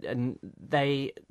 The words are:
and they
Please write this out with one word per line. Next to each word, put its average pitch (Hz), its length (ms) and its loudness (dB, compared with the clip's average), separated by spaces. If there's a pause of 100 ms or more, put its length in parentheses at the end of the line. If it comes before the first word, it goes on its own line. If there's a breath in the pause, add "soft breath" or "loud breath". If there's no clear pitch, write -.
and 123 380 0
they 139 680 0 (200)